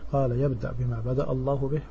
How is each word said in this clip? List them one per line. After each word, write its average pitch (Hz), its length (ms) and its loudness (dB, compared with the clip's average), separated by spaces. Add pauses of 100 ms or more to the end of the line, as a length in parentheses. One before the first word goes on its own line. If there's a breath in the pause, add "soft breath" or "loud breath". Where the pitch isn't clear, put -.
(120)
قال: 139 200 2
"يبدأ 127 400 0
بما 120 280 -2
بدأ 127 320 0
الله 135 360 0
به 147 240 0